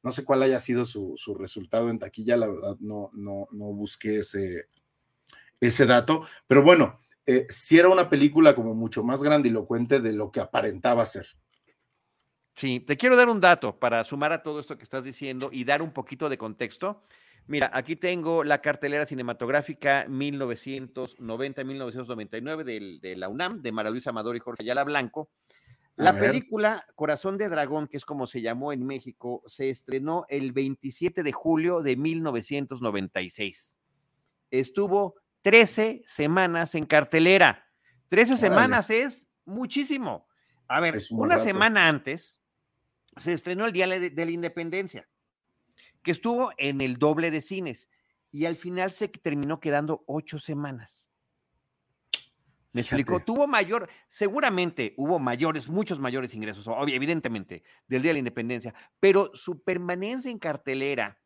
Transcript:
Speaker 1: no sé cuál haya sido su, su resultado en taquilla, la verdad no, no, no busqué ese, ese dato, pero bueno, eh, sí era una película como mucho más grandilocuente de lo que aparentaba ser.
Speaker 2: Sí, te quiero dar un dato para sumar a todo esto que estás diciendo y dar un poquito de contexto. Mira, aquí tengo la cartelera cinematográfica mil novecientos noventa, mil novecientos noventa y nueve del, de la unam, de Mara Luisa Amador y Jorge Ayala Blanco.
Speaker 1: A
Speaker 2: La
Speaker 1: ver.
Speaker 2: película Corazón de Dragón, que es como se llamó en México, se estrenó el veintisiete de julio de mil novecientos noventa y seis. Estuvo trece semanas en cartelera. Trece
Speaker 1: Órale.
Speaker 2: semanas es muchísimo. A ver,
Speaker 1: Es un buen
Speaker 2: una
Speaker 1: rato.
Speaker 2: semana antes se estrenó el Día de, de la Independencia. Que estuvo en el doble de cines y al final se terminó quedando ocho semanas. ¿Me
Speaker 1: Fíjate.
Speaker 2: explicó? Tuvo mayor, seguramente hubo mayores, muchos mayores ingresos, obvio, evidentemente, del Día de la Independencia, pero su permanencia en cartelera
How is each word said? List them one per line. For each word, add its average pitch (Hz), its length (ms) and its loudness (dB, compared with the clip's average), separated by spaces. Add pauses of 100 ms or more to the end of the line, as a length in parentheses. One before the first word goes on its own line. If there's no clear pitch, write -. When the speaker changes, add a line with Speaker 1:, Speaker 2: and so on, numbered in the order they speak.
Speaker 1:
no 127 80 -4
sé 127 140 -2
cuál 135 180 2
haya 131 160 4
sido 123 260 -2
su, 101 320 -8
su 104 180 -10
resultado 110 540 -4
en 113 120 -4
taquilla, 110 360 -2
la 113 120 0
verdad 95 320 -8
no, 104 320 -10
no, 101 400 -10
no 104 140 -12
busqué 104 520 -6
ese, 95 480 -6 (960)
ese 120 260 8
dato, 123 400 4 (220)
pero 139 160 10
bueno, 165 340 8 (280)
eh, 127 220 2
sí - 300 6
era 175 100 10
una 185 200 6
película 147 460 8
como 113 200 -2
mucho 113 300 -4
más 135 180 0
grandilocuente 120 760 2
de 110 120 -2
lo 104 180 -4
que - 100 -4
aparentaba 117 680 0
ser. 95 200 -6 (1300)
Speaker 2:
Sí, 127 240 -4
te 143 160 -2
quiero 247 200 6
dar 247 120 8
un 214 120 0
dato 170 380 4
para 117 260 2
sumar 147 280 -4
a 156 100 -4
todo 151 180 -8
esto 139 180 -14
que - 60 -20
estás 131 200 -8
diciendo 135 480 -10
y 123 120 -6
dar 143 180 2
un 160 100 -6
poquito 139 360 -8
de 135 100 -4
contexto. 120 640 -8 (460)
Mira, 143 260 0
aquí 135 220 -4
tengo 165 480 -2
la 147 160 2
cartelera 147 460 -2
cinematográfica 139 1000 -2
mil 139 300 -4
novecientos 127 840 -8
noventa, 131 440 -8
mil 135 140 -10
novecientos 123 300 -10
noventa 110 300 -10
y 113 40 -10
nueve 156 220 -8
del, 101 360 -10
de 92 160 -12
la 92 120 -8
unam, 175 320 -8
de 120 120 -6
Mara 107 180 -4
Luisa 123 200 -6
Amador 117 260 -6
y 117 40 -8
Jorge 117 220 -14
Ayala 123 220 -2
Blanco. 147 460 -4 (680)
Speaker 1:
A - 40 -2
Speaker 2:
La 320 100 6
Speaker 1:
ver. 208 200 2
Speaker 2:
película 220 600 -2
Corazón 151 440 -4
de 208 100 -4
Dragón, 151 400 -4
que - 80 -14
es - 80 -10
como 139 220 -8
se 120 160 -10
llamó 123 300 -4
en 127 120 -6
México, 123 600 -10
se 135 240 -6
estrenó 139 580 -6
el 135 240 -4
veintisiete 139 680 -4
de 143 100 -2
julio 165 500 0
de 131 140 0
mil 160 260 -2
novecientos 135 600 -6
noventa 98 380 -2
y 92 100 -8
seis. - 480 -10 (720)
Estuvo 190 640 0 (280)
trece 220 600 4
semanas 170 720 0
en 151 120 -4
cartelera. 165 800 6 (440)
Trece 233 240 4
Speaker 1:
Órale. 240 80 2
Speaker 2:
semanas 220 500 4
es 240 380 -2 (160)
muchísimo. 247 840 -6 (400)
A 135 140 0
ver, 165 160 0
Speaker 1:
Es - 160 -8
un 113 60 -4
buen 311 100 0
Speaker 2:
una 339 80 4
Speaker 1:
rato. - 80 0
Speaker 2:
semana 202 420 4
antes 151 540 -2 (760)
se 170 160 -4
estrenó 180 320 -4
el 226 80 0
Día 180 140 2
de, 180 240 -2
de 160 140 -4
la 165 80 -4
Independencia. 170 760 -8 (960)
Que 175 60 0
estuvo 233 440 -2
en 139 240 -2
el 127 180 -2
doble 151 340 2
de 156 80 -4
cines 175 480 -10 (420)
y 151 140 -6
al 165 100 -2
final 180 380 -6
se 208 160 -6
terminó 147 500 -6
quedando 151 480 -2
ocho 151 320 -8
semanas. 143 720 -12 (1600)
¿Me 120 100 -4
Speaker 1:
Fíjate. 143 200 -2
Speaker 2:
explicó? 175 220 -2
Tuvo 277 240 0
mayor, 208 400 -2 (200)
seguramente 190 880 -2
hubo 160 200 -2
mayores, 135 500 -2
muchos 185 300 -4
mayores 127 340 -6
ingresos, 107 360 -10
obvio, 135 260 -2
evidentemente, 127 680 -4 (240)
del 127 140 0
Día 165 80 4
de 160 40 4
la 143 60 0
Independencia, 120 520 -6 (280)
pero 196 340 4
su - 300 -12
permanencia 190 680 -6
en 220 80 -12
cartelera 135 880 -6